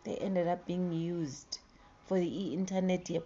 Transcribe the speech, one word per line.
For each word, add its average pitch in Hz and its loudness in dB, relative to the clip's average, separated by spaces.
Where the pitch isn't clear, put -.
They 208 -4
ended 185 0
up 175 0
being 180 0
used 165 -2
for 190 2
the 170 0
internet, 185 2
yeah, 170 2